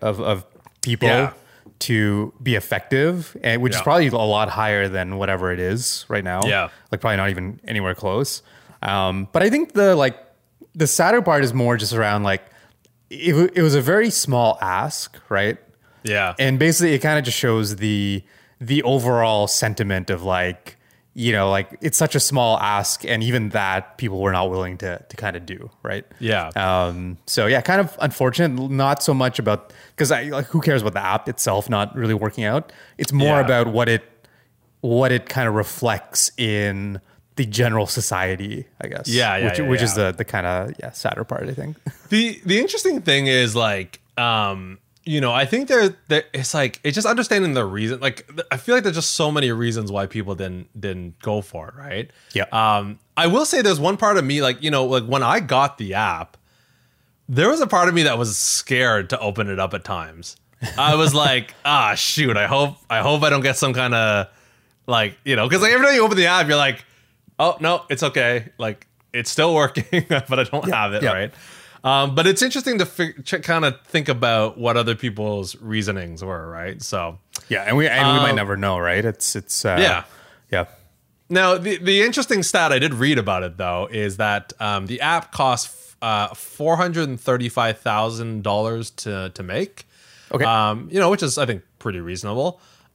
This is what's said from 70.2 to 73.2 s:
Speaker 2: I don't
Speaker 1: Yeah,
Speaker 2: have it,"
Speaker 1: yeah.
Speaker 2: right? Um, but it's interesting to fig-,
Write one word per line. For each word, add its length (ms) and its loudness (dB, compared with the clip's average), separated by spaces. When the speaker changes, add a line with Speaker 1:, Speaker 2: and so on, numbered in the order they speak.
Speaker 2:
I 60 2
don't 220 -6
Speaker 1:
Yeah, 160 0
Speaker 2:
have 120 -2
it," 80 -2
Speaker 1:
yeah. 100 2
Speaker 2:
right? 220 -4
Um, 320 2
but 120 2
it's 140 4
interesting 380 -2
to 80 0
fig-, 400 -8